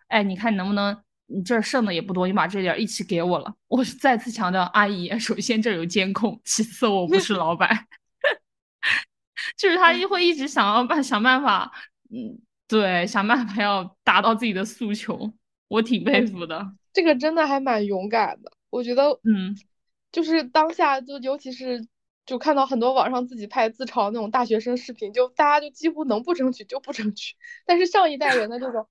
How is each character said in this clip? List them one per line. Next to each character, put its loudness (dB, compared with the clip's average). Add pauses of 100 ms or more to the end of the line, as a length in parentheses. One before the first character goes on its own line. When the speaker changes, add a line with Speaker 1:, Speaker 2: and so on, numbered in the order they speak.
Speaker 1:
，“哎， 2
你 -2
看 -2
能 -2
不 -2
能， 0 (340)
你 -6
这 0
儿 2
剩 0
的 -2
也 -2
不 -6
多， 0
你 -2
把 2
这 -4
点 0
儿 -4
一 -2
起 -6
给 -2
我 0
了。” -12 (160)
我 2
是 -4
再 2
次 -8
强 -2
调， 2 (100)
阿 4
姨， -4
首 -4
先 0
这 0
儿 0
有 -2
监 0
控， -2
其 -2
次 -4
我 2
不 4
是 0
老 0
板。 0 (340)
<laughs> -6
就 2
是 2
她 6 (160)
会 2
一 4
直 -6
想 2
要 4
办， 0
Speaker 2:
嗯。 0
Speaker 1:
想 -2
办 4
法， 0 (400)
嗯， -12 (280)
对， 2
想 0
办 2
法 -4
要 -2
达 6
到 4
自 -2
己 0
的 -2
诉 -6
求， -6 (340)
我 0
挺 0
佩 4
服 -6
的。 -6
Speaker 2:
嗯， -12 (160)
这 4
个 6
真 0
的 2
还 0
蛮 0
勇 -4
敢 0
的， -18 (180)
我 -4
觉 -4
得 4 (140)
Speaker 1:
嗯。 0 (560)
Speaker 2:
就 0
是 2
当 2
下 2
就， -14
尤 -4
其 -12
是 -8 (400)
就 -6
看 2
到 4
很 -2
多 2
网 2
上 -2
自 -14
己 -12
拍 0
自 -10
嘲 -2
那 -4
种 -6
大 2
学 0
生 -4
视 -10
频， -10
就 2
大 2
家 6
就 -10
几 -2
乎 -6
能 0
不 0
争 0
取 -14
就 -8
不 -12
争 -4
取。 -14 (300)
但 4
是 2
上 4
一 -6
代 2
人 0
的 -8
这 -6
种， -6